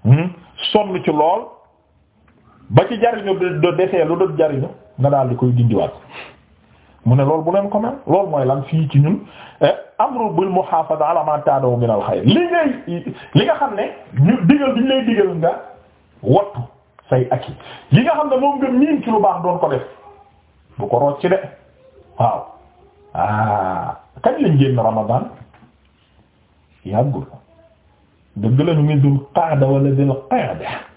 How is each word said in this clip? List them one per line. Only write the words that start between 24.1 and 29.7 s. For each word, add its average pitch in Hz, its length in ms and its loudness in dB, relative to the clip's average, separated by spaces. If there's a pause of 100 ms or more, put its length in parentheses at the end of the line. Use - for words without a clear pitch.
kañ - 200 2
lañ 170 180 2
génn 131 180 2
Ramadan? 113 520 -2 (1600)
Yàggul. 104 400 -2 (1080)
Dëgg 110 240 0
la 165 140 2
ñu 151 100 2
ngi 151 180 2
Dul 139 180 4 (140)
Qaada 156 320 2
wala 139 260 2